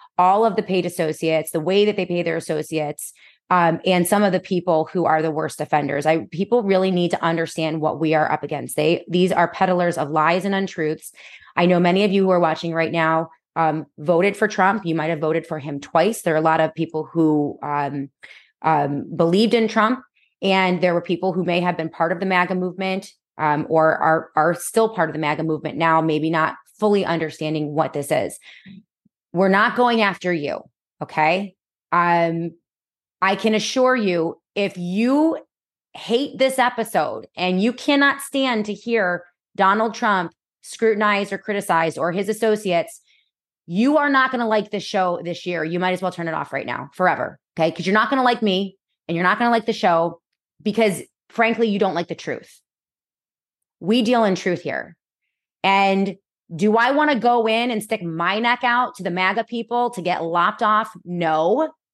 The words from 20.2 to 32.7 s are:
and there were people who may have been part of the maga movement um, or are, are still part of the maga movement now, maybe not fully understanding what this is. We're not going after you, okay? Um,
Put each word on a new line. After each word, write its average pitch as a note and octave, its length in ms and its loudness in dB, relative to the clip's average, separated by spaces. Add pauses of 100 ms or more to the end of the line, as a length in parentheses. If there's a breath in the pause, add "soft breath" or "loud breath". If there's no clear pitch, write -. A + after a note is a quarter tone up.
and F#3 380 2
there F3 140 2
were E3+ 80 0
people F3+ 320 -2
who F3 100 -2
may F3 160 0
have F3+ 160 0
been D#3+ 140 -4
part E3+ 240 -2
of F3 80 -6
the G3 40 -2
maga F#3 300 0
movement F#3 560 -4 (260)
um, D3+ 320 0
or D#3+ 280 4
are, D#3+ 380 2
are D#3+ 180 4
still A3 360 0
part F3 200 0
of D3 40 -10
the D3+ 60 -4
maga D#3 240 -2
movement D#3+ 340 -4
now, D#3+ 240 4
maybe D#3+ 280 0
not D#3+ 260 0 (240)
fully G#3 260 2
understanding D#3 680 -4
what C#3+ 200 -2
this C#3+ 180 -4
is. C3+ 260 -2 (960 loud breath)
We're F#3+ 160 2
not G3+ 260 2
going A#3+ 260 2
after F#3 320 -2
you, D3 280 -6 (400)
okay? F3 540 -2 (360)
Um, E3+ 600 0 (680)